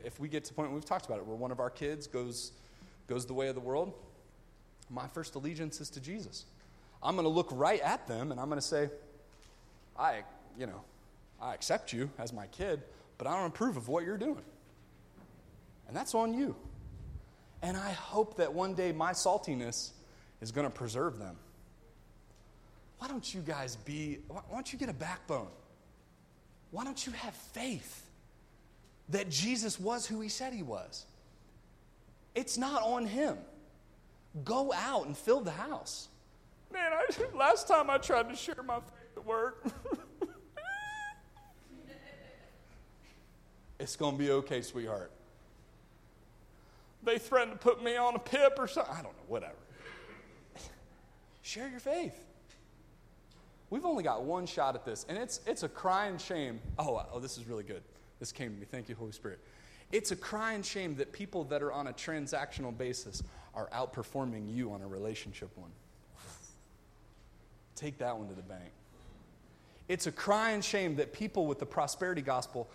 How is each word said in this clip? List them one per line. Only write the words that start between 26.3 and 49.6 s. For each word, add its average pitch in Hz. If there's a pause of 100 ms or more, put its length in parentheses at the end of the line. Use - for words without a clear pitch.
Why 196
don't 269
you 262
have 226
faith - (1000)
that 196
Jesus 208
was 226
who 220
he 214
said 262
he 208
was? 98 (1300)
It's 247
not 262
on 240
him. 240 (1080)
Go 262
out 208
and 143
fill 254
the 180
house. 220 (640)
"Man, 349
I, 330 (140)
<laughs> 494
last 294
time 311
I 277
tried 240
to 247
share 254
my 240
faith -
at -
work." 226
<laughs> - (4000)
It's -
gonna 147
be 143
okay, 139
sweetheart. 110 (1900)
They 233
threatened 226
to 208
put 233
me 240
on 240
a 226
pip 277
or 254
something. 269
I 165
don't 104
know, -
whatever. 90 (1000)